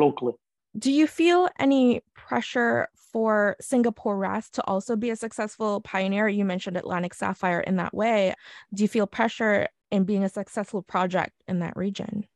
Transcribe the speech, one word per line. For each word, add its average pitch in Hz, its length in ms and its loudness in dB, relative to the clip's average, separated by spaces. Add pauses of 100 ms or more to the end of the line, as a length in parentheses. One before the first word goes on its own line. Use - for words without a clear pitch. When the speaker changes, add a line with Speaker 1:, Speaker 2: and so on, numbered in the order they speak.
Speaker 1:
locally. 131 320 2 (460)
Speaker 2:
Do 262 120 0
you 302 140 4
feel 349 440 4 (100)
any 262 420 4 (140)
pressure 240 800 0
for 214 680 0
Singapore 233 560 0
wras 196 340 -4
to - 140 -4
also 202 300 -2
be 226 160 -2
a 226 40 -4
successful 214 680 -4
pioneer? 196 460 0
You 202 180 0
mentioned 185 320 -4
Atlantic 180 360 -4
Sapphire 190 460 -2
in 190 160 -2
that 175 180 -2
way. 208 400 2 (400)
Do 196 100 0
you 208 40 6
feel 208 180 0
pressure 220 640 0 (240)
in 196 120 2
being 196 200 0
a 190 60 0
successful 202 520 -8
project 180 520 -2 (140)
in 185 120 -2
that 170 180 -6
region? 202 480 -6 (100)